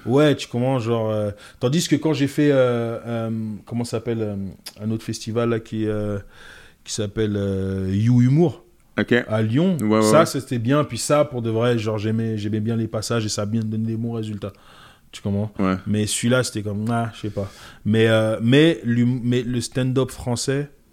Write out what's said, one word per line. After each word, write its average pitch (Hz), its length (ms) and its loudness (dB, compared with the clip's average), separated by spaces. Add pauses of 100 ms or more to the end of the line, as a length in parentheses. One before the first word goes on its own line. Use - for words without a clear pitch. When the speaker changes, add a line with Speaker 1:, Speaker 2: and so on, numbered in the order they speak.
Speaker 1:
Ouais, 139 280 4
tu - 140 -8
commences, 127 340 -2
genre, 113 280 -2
euh, 107 200 -2 (300)
tandis 143 260 0
que - 100 0
quand 156 180 0
j'ai 139 120 0
fait, 147 240 2
euh, 120 560 2
euh, 113 240 -4 (360)
comment 120 180 -4
ça - 80 -10
s'appelle, 113 300 -2
euh, 104 140 -4 (440)
un 107 100 -4
autre 113 140 -4
festival, 113 460 -2
là, 113 100 -2
qui, 110 260 -4
euh, 104 320 -2 (640)
qui - 120 -14
s'appelle, 104 420 -2
euh, 95 580 -2
You 120 280 4
Humour 143 420 2 (340)
Speaker 2:
Ok. 110 160 2 (140)
Speaker 1:
à 107 140 0
Lyon, 156 380 2
Speaker 2:
Ouais, 107 180 4
ouais, 110 40 6
Speaker 1:
ça, 107 180 8
Speaker 2:
ouais. 165 60 6
Speaker 1:
c'était 131 320 -4
bien, 135 240 2
puis 117 160 -6
ça, 147 260 2
pour 123 160 -8
de 117 100 -2
vrai, 117 280 2
genre, 107 200 -2
j'aimais, 110 380 -2
j'aimais 107 220 -2
bien 110 160 -2
les 113 140 -2
passages 110 360 -2
et 107 40 -4
ça 107 140 -4
a 104 40 -4
bien 110 140 0
donné 110 260 -2
des 113 100 -2
bons 117 180 -4
résultats. 107 380 -8 (600)
Tu - 100 -18
comprends ? 104 380 -2
Speaker 2:
Ouais. 95 160 2 (100)
Speaker 1:
Mais 104 200 0
celui-là, 123 360 0
c'était 110 200 -6
comme, 104 280 -4
ah, 117 240 -2
je - 60 -20
sais 107 100 -6
pas. 101 180 -6 (360)
Mais, 110 240 4
euh, 110 340 2
mais 147 420 4
l'hum-, 120 380 0
mais 123 200 0
le 120 180 -4
stand-up 127 500 -2
français 135 580 -4 (240)